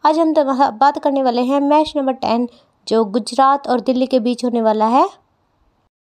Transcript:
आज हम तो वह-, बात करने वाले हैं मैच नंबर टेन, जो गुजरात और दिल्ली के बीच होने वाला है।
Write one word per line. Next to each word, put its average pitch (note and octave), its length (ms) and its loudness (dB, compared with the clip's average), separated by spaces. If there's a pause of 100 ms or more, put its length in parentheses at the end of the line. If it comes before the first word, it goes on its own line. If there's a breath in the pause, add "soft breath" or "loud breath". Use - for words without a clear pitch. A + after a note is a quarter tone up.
आज D#4 120 2
हम D#4+ 160 0
तो D4+ 100 2
वह-, C4+ 260 0
बात C#4+ 280 2
करने C#4 240 -2
वाले B3 200 0
हैं C#4 180 0
मैच D4 360 0
नंबर C4+ 160 -2
टेन, A#3+ 360 -2 (400 soft breath)
जो A3+ 160 2
गुजरात C4 640 0
और B3 120 0
दिल्ली B3+ 260 -2
के C4 140 0
बीच A#3+ 240 -4
होने A#3 180 -2
वाला A3 240 0
है। C#4 220 2 (1000)